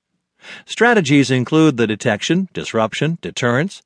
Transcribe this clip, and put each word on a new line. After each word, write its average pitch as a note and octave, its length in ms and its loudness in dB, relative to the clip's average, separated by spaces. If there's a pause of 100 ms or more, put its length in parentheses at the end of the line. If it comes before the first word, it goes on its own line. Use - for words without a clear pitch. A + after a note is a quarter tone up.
(680)
Strategies D3 640 2
include C#3+ 460 2
the A2+ 100 2
detection, A#2 640 -2
disruption, A2+ 680 -2
deterrence, B2 640 -4